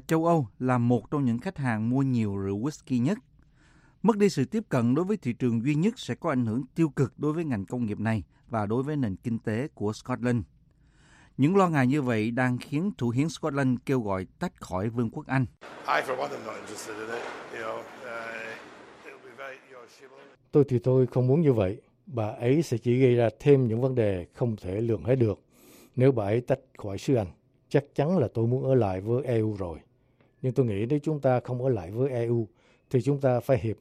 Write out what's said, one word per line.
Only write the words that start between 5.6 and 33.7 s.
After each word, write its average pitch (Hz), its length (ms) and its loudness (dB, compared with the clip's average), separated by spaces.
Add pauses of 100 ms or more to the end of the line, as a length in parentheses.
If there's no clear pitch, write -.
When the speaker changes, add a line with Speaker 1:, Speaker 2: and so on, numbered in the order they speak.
Speaker 1:
duy 147 100 0
nhất 190 240 2
sẽ - 160 -8
có 165 160 -4
ảnh 127 160 0
hưởng 120 180 -2 (100)
tiêu 165 140 2
cực 135 300 -2
đối 147 140 0
với 165 120 -4
ngành 110 220 -4
công 123 200 -4
nghiệp 101 140 -4
này 110 220 0 (260)
và 107 180 -2
đối 117 160 0
với 151 140 -4
nền 107 200 -2
kinh 110 220 -4
tế 117 360 -4
của 104 180 -2
Scotland. 120 500 -2 (960)
Những 156 200 4
lo 190 120 6
ngại 143 180 4
như 143 160 2
vậy 117 280 0
đang 123 280 0
khiến 160 400 -4
Thủ 120 120 0
hiến 135 180 2
Scotland 139 580 0
kêu 131 140 0
gọi 95 260 -2 (120)
tách - 220 -8
khỏi 98 280 -4
Vương 117 220 -2
quốc 156 160 -12
Anh. 131 200 0 (400)
Speaker 2:
I, 143 200 0
for 131 100 -4
one, 143 140 -4
am 120 160 -12
not 107 100 -10
interested 104 400 -14
in 110 120 -10
it. 117 140 -8 (300)
You 117 100 -10
know, 113 160 -8
uh, 117 60 -12 (1200)
it'll 135 180 -20
be 131 140 -20
very, 135 180 -16 (160)
you 127 80 -20
know, 117 60 -20 (140)
she 139 60 -20
will 135 140 -20 (320)
Speaker 3:
Tôi 147 160 6
thì 123 100 0
tôi 127 280 2
không 123 200 0
muốn 139 140 4
như 147 120 4
vậy. 98 280 0 (260)
Bà 117 200 -4
ấy 127 360 0
sẽ 120 160 -4
chỉ 123 200 0
gây 127 160 6
ra 117 140 4 (120)
thêm 135 280 6
những 110 120 -2
vấn 131 140 -2
đề 101 400 0
không 117 220 -2
thể 95 240 -6
lường 113 240 -2
hết 123 100 2
được. 113 260 2 (560)
Nếu 131 160 6
bà 113 120 -2
ấy 107 160 0
tách 131 180 0 (200)
khỏi 98 200 -8
xứ 143 160 0
Anh, 107 120 2 (420)
chắc - 160 2 (100)
chắn 165 240 2
là 123 160 2
tôi 113 120 0
muốn 127 180 0
ở 131 100 4
lại 98 260 2
với 120 240 -2
E 123 140 0
U 107 180 0
rồi. 85 220 -8 (640)
Nhưng 127 100 -2
tôi 127 140 2
nghĩ 104 200 -2
nếu 147 120 0
chúng 151 220 -4
ta 127 200 2
không 123 220 -6
ở 131 60 0
lại 95 220 -2
với 127 200 -2
E 117 160 -2
U, 117 220 0 (420)
thì 123 120 2
chúng 139 180 0
ta 123 200 2
phải 127 180 2
hiệp 104 220 -4